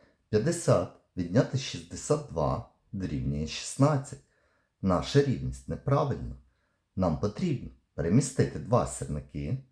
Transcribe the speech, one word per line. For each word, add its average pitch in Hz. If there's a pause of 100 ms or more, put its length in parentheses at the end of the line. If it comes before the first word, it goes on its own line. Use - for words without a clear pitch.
(300)
П'ятдесят 113 (280)
відняти 92
шістдесят - (100)
два 73 (220)
дорівнює 73
шістнадцять. - (640)
Наша 95
рівність 71
неправильна. 73 (600)
Нам 87
потрібно 135 (240)
перемістити 95
два 95
сірники 73